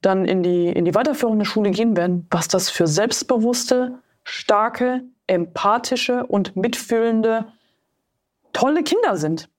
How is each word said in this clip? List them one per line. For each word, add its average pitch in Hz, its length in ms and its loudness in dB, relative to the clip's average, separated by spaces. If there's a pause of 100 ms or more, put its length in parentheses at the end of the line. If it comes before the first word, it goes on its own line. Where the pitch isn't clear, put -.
dann 190 240 2
in 185 160 2
die, 175 260 2
in 175 160 0
die 170 100 0
weiterführende 226 520 2
Schule 208 240 0
gehen 220 260 0
werden, 175 340 0
was 165 180 -2
das 185 200 0
für - 180 0
selbstbewusste, 240 1120 0 (260)
starke, 240 800 0 (240)
empathische 233 1000 -2
und 202 280 -2
mitfühlende, 226 920 0 (1040)
tolle 302 300 2
Kinder 349 340 0
sind 156 320 -4 (100)